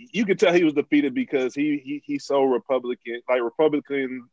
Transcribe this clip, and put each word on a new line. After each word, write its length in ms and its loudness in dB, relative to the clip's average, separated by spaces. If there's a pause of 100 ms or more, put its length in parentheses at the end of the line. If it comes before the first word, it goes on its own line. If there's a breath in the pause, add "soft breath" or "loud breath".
(120)
you 140 -2
could 120 0
tell 140 4
he 120 4
was 100 2
defeated 400 0
because 400 -2
he, 280 -2
he, 220 -10
he's 220 -8
so 160 0
Republican, 840 -2
like, 140 2
Republican 920 -2